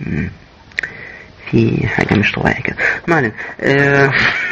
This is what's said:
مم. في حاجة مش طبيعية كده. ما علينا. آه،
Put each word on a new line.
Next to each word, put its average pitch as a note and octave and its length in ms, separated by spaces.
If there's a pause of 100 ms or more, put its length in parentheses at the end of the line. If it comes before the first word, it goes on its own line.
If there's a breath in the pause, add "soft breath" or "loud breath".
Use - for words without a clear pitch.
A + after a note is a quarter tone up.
مم. - 240 (1200 loud breath)
في - 360
حاجة - 320
مش G#2 120
طبيعية - 300
كده. - 140 (320 loud breath)
ما E3+ 80
علينا. A#2+ 180 (280 loud breath)
آه، C#3 500 (400 loud breath)